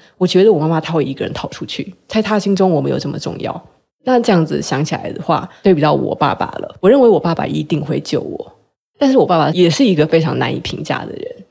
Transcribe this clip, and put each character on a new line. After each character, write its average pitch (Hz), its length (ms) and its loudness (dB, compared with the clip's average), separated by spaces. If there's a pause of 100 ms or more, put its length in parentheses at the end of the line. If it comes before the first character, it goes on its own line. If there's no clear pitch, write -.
(160)
我 185 100 0
觉 185 160 4
得 214 80 6
我 180 80 4
妈 151 80 0
妈 160 140 0
她 165 140 -8
会 151 100 2
一 131 80 -6
个 - 100 -8
人 95 120 -6
逃 - 160 -10
出 - 160 -12
去， - 260 -10 (140)
在 220 160 -2
她 208 160 0
心 196 180 0
中 190 140 4
我 156 100 2
没 139 80 -2
有 - 100 -2
这 143 120 -6
么 143 80 -8
重 - 220 -10
要。 - 220 -8 (420)
那 254 140 2
这 233 140 2
样 165 140 4
子 147 160 -4
想 139 200 -2
起 156 120 -4
来 - 180 -8
的 - 100 -12
话， - 240 -2 (160)
对 196 120 4
比 147 80 0
到 151 100 2
我 - 220 -2
爸 143 200 0
爸 - 120 -4
了， - 340 -12
我 185 80 4
认 269 100 6
为 254 80 6
我 196 140 4
爸 170 140 -2
爸 - 120 -4
一 151 160 -4
定 151 220 -4
会 139 160 -4
救 147 220 -6
我， - 300 -12 (460)
但 269 140 2
是 269 60 4
我 175 80 6
爸 180 100 2
爸 151 140 2
也 175 180 4
是 214 160 2
一 202 100 4
个 151 120 2
非 165 120 2
常 135 200 0
难 123 120 -2
以 127 100 -4
评 - 220 -8
价 139 220 -6
的 - 80 -14
人。 - 240 -12 (140)